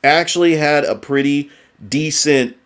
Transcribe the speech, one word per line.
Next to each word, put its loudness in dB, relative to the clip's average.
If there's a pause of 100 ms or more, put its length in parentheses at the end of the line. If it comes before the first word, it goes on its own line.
actually 2
had 0
a -2
pretty -2 (360)
decent -2